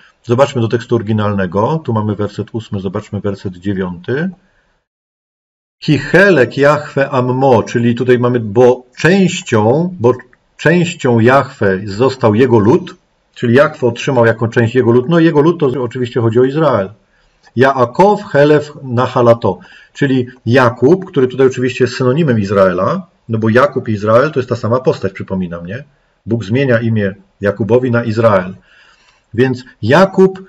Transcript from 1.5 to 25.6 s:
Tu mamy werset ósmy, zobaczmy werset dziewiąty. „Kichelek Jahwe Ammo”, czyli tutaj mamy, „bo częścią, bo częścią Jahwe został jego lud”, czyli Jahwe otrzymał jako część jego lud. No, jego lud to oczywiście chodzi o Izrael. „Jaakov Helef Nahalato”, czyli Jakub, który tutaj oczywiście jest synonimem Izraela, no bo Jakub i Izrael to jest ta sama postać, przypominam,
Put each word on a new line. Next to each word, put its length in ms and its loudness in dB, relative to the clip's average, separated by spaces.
Tu 100 -4
mamy 220 -2
werset 360 -6
ósmy, 280 -10
zobaczmy 420 -8
werset 320 -8
dziewiąty. 760 -6
„Kichelek 800 2
Jahwe 520 0
Ammo”, 540 0
czyli 320 -2
tutaj 240 2
mamy, 200 0
„bo 440 2
częścią, 1000 0
bo 140 2
częścią 640 0
Jahwe 640 0
został 500 0
jego 240 4
lud”, 360 0
czyli 200 0
Jahwe 320 2
otrzymał 380 0
jako 220 0
część 280 0
jego 160 2
lud. 180 2
No, 100 2
jego 220 4
lud 180 0
to 240 -2
oczywiście 380 -6
chodzi 180 0
o 40 4
Izrael. 460 0
„Jaakov 680 2
Helef 480 2
Nahalato”, 760 0
czyli 340 -2
Jakub, 600 2
który 220 0
tutaj 200 2
oczywiście 360 -4
jest 140 -2
synonimem 420 0
Izraela, 680 0
no 80 -2
bo 120 0
Jakub 400 0
i 20 -2
Izrael 400 2
to 80 -4
jest 100 -4
ta 60 -2
sama 240 -2
postać, 340 -4
przypominam, 520 -8